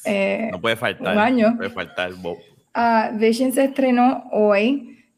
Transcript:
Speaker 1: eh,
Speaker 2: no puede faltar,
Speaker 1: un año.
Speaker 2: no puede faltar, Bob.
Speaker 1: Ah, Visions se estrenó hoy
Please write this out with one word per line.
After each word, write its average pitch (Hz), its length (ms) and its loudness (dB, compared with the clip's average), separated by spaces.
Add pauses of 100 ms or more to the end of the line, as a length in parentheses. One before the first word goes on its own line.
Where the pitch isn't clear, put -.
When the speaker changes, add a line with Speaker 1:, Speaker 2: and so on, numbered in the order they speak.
Speaker 1:
eh, 98 480 -2
Speaker 2:
no 90 80 -10
puede 113 160 0
faltar, 101 380 -2
Speaker 1:
un 104 80 2
año. 208 300 2
Speaker 2:
no 233 40 -4
puede 98 140 -6
faltar, 90 440 -6
Bob. 87 220 -8 (380)
Speaker 1:
Ah, 226 400 2
Visions 233 400 0
se 277 100 2
estrenó 254 680 0
hoy 214 760 0 (120)